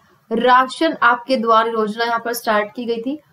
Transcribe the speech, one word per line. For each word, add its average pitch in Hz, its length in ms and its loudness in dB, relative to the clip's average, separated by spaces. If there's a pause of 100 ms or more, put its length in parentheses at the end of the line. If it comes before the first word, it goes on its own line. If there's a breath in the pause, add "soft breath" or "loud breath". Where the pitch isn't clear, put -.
(320 soft breath)
राशन 254 720 2
आपके 240 340 2
द्वार 226 300 2
योजना 226 380 -2
यहाँ 233 140 -2
पर 233 140 -6
start 208 420 -2
की 247 100 -10
गई 226 160 -4
थी। 277 180 -6 (140 soft breath)